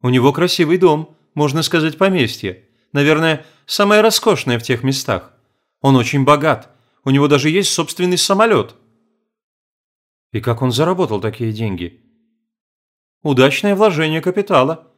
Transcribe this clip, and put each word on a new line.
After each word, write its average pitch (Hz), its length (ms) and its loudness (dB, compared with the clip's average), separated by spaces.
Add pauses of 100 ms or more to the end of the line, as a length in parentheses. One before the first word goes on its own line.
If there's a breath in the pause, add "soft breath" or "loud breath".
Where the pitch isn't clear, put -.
У 127 80 0
него 127 220 4
красивый 175 440 0
дом, 160 400 0 (160)
можно 147 300 -2
сказать, 160 340 -2
поместье. 131 720 -2 (240)
Наверное, 151 540 0 (180 soft breath)
самое 208 380 2
роскошное 185 560 0
в 113 40 -8
тех 120 220 -4
местах. 131 480 -4 (480)
Он 139 160 4
очень 127 280 0
богат. 147 460 0 (340)
У 135 60 -4
него 143 160 2
даже 143 220 2
есть 185 240 0
собственный 180 460 -2
самолёт». 196 580 0 (1600)
«И 110 100 -6
как 117 180 -4
он 127 100 0
заработал 151 480 -2
такие 110 340 -6
деньги?» 98 520 -8 (1160)
«Удачное 143 520 2
вложение 160 460 0
капитала. 165 760 -2